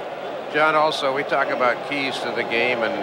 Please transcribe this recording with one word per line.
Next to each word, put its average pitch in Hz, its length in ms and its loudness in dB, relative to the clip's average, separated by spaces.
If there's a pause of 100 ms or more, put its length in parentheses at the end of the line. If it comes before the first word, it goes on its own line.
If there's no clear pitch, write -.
(540)
John, 156 220 4
also, 147 400 2
we 143 80 -2
talk 139 260 0
about 123 400 0
keys 139 300 -2
to 117 160 -4
the 117 80 -2
game 117 400 0
and, 107 200 0